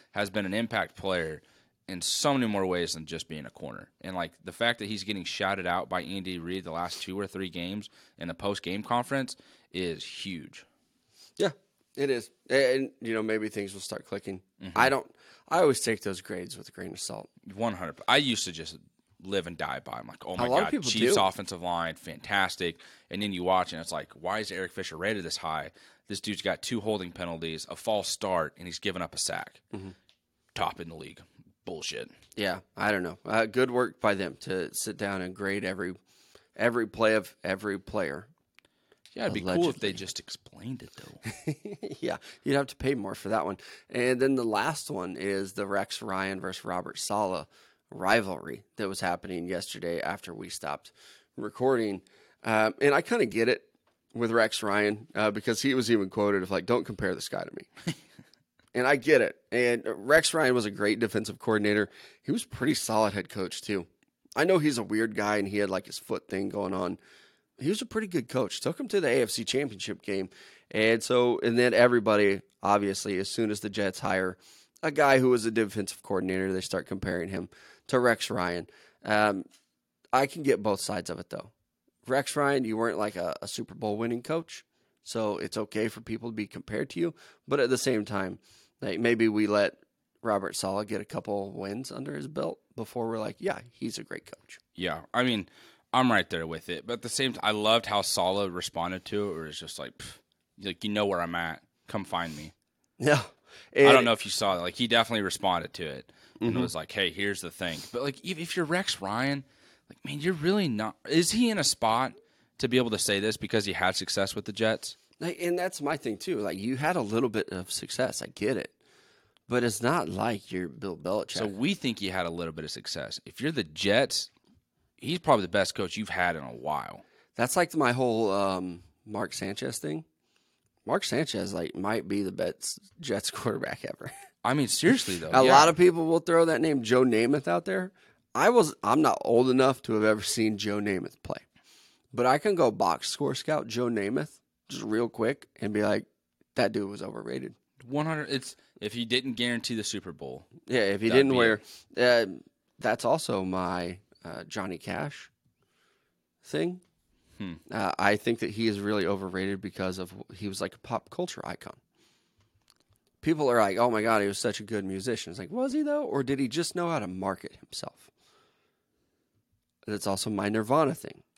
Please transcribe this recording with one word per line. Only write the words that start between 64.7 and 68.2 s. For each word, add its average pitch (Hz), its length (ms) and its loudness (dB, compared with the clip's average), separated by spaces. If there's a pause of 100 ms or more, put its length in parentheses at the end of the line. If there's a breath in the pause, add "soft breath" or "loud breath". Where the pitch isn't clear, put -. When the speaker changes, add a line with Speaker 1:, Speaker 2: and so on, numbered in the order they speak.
Speaker 2:
a 110 60 -2
weird 107 320 0
guy, 104 220 2
and 98 100 0
he 101 80 -4
had, 101 140 2
like, 95 160 -2
his - 120 -12
foot - 300 -6
thing 98 200 -2
going 95 260 -4
on. 90 240 -2 (600 soft breath)
He 143 120 -2
was 214 120 -2
a 233 40 -8
pretty 220 200 -4
good 165 220 -4